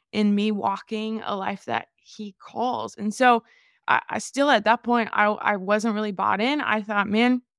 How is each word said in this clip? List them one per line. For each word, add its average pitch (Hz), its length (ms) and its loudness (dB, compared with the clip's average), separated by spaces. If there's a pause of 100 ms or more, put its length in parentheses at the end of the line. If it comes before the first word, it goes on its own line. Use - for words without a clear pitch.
(120)
in 208 220 2
me 208 180 2
walking 214 720 -4
a - 140 -6
life 196 280 -8
that - 320 -6
he - 420 -16
calls. 214 580 -6
And 208 180 -4
so 240 300 4 (440)
I, - 120 4 (100)
I - 80 -4
still, 277 320 0
at 214 140 4
that 226 200 2
point, 233 280 0
I, 208 140 2
I 208 300 0
wasn't 202 380 0
really 214 180 -4
bought 196 280 0
in. 277 200 0
I 220 220 -2
thought, 202 260 -2
"Man, 247 340 2 (160)